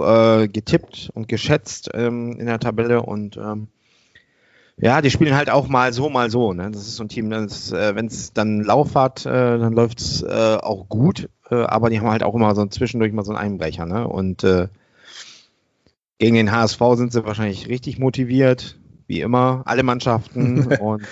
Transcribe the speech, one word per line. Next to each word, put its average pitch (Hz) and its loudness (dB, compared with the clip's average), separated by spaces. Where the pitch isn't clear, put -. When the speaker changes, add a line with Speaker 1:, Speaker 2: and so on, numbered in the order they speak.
Speaker 1:
äh, 110 6
getippt - -4
und 113 -10
geschätzt, - -2
ähm, 120 -4
in 117 -6
der 113 -2
Tabelle 117 0
und, 104 -8
ähm, 107 -8
ja, 131 4
die 135 4
spielen 147 2
halt 143 2
auch 127 2
mal 127 2
so, 131 -2
mal 120 0
so, 113 2
ne? 92 -6
Das 101 -12
ist 107 -14
so 117 -10
ein 104 -10
Team, 110 -6
das, 107 -6
äh, 101 0
wenn's 110 -8
dann 107 0
Lauf 123 2
hat, 131 2
äh, 123 2
dann 113 0
läuft's, 117 0
äh, 110 2
auch 98 -8
gut, 135 0
äh, 120 2
aber 117 2
die 113 0
haben 110 0
halt 113 2
auch 104 0
immer 107 4
so 104 2
ein, 101 0
zwischendurch 113 -2
mal 107 -4
so 104 -6
einen 107 -4
Einbrecher, 85 -4
ne? 110 -4
Und, 95 -4
äh, 92 4
gegen 113 4
den 110 2
H 117 2
S 107 0
V 120 4
sind 120 -2
sie 113 -2
wahrscheinlich 107 -6
richtig 123 -6
motiviert, 127 0
wie - -4
immer, 127 0
alle 123 0
Mannschaften. 123 0
Speaker 2:
<laughs> 123 2
Speaker 1:
Und, 107 -4